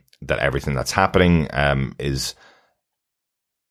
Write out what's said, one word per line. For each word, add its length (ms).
that 180
everything 360
that's 160
happening, 640
um, 460
is 360